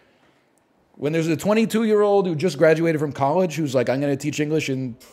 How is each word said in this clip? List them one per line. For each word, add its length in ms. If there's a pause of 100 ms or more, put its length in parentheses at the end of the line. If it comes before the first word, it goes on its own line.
(960)
When 160
there's 160
a 80
twenty-two-year-old 920
who 80
just 220
graduated 460
from 100
college 440
who's 180
like, 160
"I'm 100
gonna 160
teach 240
English 300
in 260 (160)